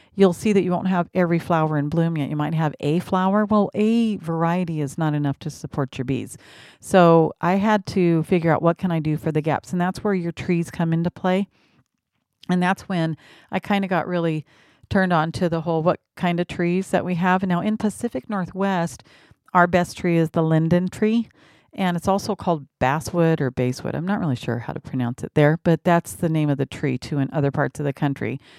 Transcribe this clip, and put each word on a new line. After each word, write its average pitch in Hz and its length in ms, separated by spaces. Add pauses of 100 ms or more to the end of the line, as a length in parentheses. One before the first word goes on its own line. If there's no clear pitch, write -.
(140)
you'll 190 180
see 214 200
that 196 100
you 180 80
won't 180 180
have 175 260
every 170 240
flower 156 400
in 143 100
bloom 165 280
yet. 143 120
You 151 80
might 151 180
have 156 260
a 151 200
flower. 190 440
Well, 208 300
a 220 420
variety 165 640
is 143 180
not 156 160
enough 147 260
to 151 100
support - 460
your 131 80
bees. 123 320 (420)
So 165 640
I 175 140
had 208 320
to 170 380
figure 170 280
out 139 100
what 170 160
can 185 120
I 160 100
do 151 160
for 160 160
the 151 80
gaps, 147 320
and 180 80
that's 180 240
where 202 100
your 170 180
trees 170 380
come 165 220
into 170 180
play. 190 380 (1000)
And 180 140
that's 185 260
when 160 280 (340)
I 190 100
kinda 196 280
got 180 200
really 165 360 (460)
turned 185 220
on 165 200
to 180 160
the 165 140
whole 160 200
what 175 180 (160)
kind 175 240
of 175 80
trees 180 420
that 185 140
we 180 100
have. 185 300
Now 180 160
in 214 160
Pacific 233 520
Northwest, 190 760 (500)
our 180 120
best 175 300
tree 170 200
is 160 140
the 170 120
linden 160 460
tree, 220 400 (440)
and 180 240
it's 165 120
also 196 260
called 170 320 (140)
basswood 160 600
or 135 100
basswood. 127 440
I'm 156 120
not 202 120
really 139 180
sure 120 220
how - 140
to - 80
pronounce 123 420
it - 120
there, 151 280
but 160 220
that's 170 280
the - 160
name 156 220
of 139 80
the 135 80
tree 131 320
too - 200
in 139 140
other 139 180
parts 139 280
of 147 60
the 139 80
country. 135 480 (180)